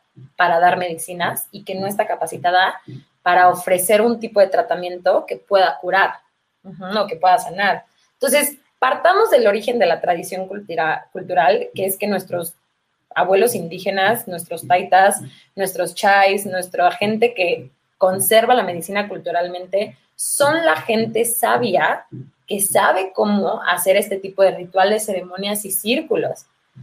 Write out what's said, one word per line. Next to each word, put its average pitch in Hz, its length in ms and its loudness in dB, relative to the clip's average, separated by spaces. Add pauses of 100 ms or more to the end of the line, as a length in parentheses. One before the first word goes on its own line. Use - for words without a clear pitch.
(360)
para 170 240 2
dar 180 160 4
medicinas 175 760 -6
y 202 140 -18
que 196 100 -10
no 190 120 -6
está 208 200 -2
capacitada 180 720 -2 (420)
para 233 260 6
ofrecer 180 540 2
un 233 180 0
tipo 220 200 0
de 190 80 6
tratamiento 180 800 0
que - 100 -10
pueda 190 440 2
curar, 185 340 0 (500)
ujú, 185 200 -16 (140)
o 202 80 0
que - 100 -8
pueda 180 220 4
sanar. 190 480 -2 (260)
Entonces, 277 440 0 (220)
partamos 359 520 2
del 247 160 6
origen 220 320 0
de 190 80 2
la 165 140 0
tradición 180 460 -4
cultura-, 165 640 -6
cultural, 180 640 0
que 190 120 -4
es 196 120 -4
que 208 80 -4
nuestros 175 480 -4 (640)
abuelos 196 380 2
indígenas, 190 760 -2
nuestros 170 400 -10
taitas, 190 520 4 (340)
nuestros 180 400 -4
chais, 196 500 4
nuestra 180 480 0
gente 220 420 0
que 165 360 -4 (280)
conserva 220 560 2
la 233 80 4
medicina 196 460 -6
culturalmente, 180 880 -4 (180)
son 311 500 0
la 311 120 2
gente 226 480 -2
sabia 226 840 0 (400)
que 208 140 -6
sabe 311 540 0
cómo 208 480 0
hacer 180 340 0
este 202 220 -2
tipo 196 240 -4
de 185 100 6
rituales, 190 540 0
ceremonias 190 580 -6
y 196 60 -12
círculos. 208 720 -4 (380)